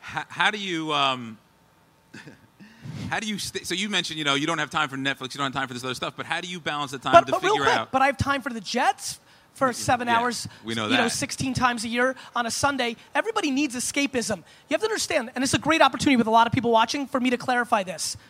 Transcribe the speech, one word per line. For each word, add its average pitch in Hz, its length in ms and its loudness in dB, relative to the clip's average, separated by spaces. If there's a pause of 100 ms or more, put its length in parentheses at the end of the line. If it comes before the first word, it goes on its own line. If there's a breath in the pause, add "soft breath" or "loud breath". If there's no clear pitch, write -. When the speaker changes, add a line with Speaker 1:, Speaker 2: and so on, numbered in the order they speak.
Speaker 1:
How, 156 280 -8
how 180 220 2
do 214 80 -4
you, 165 340 -4
um, 127 460 0 (760)
<laughs> - 920 -14
how 165 120 -2
do 220 60 -8
you 208 120 -4
st-, - 280 -8
so 175 80 -2
you 196 140 -2
mentioned, 175 300 -2
you 156 60 -4
know, 143 100 4
you 139 120 0
don't 165 120 0
have 151 100 -2
time 151 220 -2
for 131 80 -8
Netflix, 135 340 -4
you 135 60 -12
don't 143 60 -2
have 135 100 -4
time 135 120 -2
for 127 60 -10
this 120 100 -10
other 127 120 -4
stuff, 160 200 -6
but 139 120 -10
how 165 160 -4
do 180 40 -10
you 180 140 -10
balance 147 300 -4
the 139 80 -8
time 165 160 0
Speaker 2:
But, 170 120 10
Speaker 1:
to - 60 -2
Speaker 2:
but 311 100 -2
real 370 100 2
Speaker 1:
figure 427 120 2
Speaker 2:
quick, 466 120 2
Speaker 1:
out? - 140 -4
Speaker 2:
but 262 120 2
I 269 40 4
have 277 120 0
time 277 240 -2
for 277 80 -6
the 226 100 -8
Jets 277 580 -2 (360 soft breath)
for 262 140 0
Speaker 1:
Yeah, 240 40 0
Speaker 2:
seven 247 340 0
Speaker 1:
yeah, 233 120 4
Speaker 2:
hours, 240 280 -2 (160 loud breath)
Speaker 1:
we - 120 -6
know 220 140 0
Speaker 2:
you 254 100 4
know, 233 60 4
Speaker 1:
that. 233 80 0
Speaker 2:
sixteen - 420 -4
times 240 300 0
a 240 40 -6
year 247 280 0 (200 loud breath)
on 240 80 0
a 226 60 -4
Sunday. 254 460 0 (180 loud breath)
Everybody 320 360 0
needs 262 240 0
escapism. 247 640 -2
You - 340 -12
have 311 80 0
to 440 60 0
understand, 320 480 -2
and 247 80 -2
it's 277 120 0
a 302 40 2
great 311 220 4
opportunity 277 360 6
with 226 100 4
a 226 40 0
lot 226 160 6
of 226 60 -2
people 233 180 0
watching 233 360 2
for 269 120 -2
me 247 120 2
to 247 80 0
clarify 240 440 0
this. 180 360 -8 (120)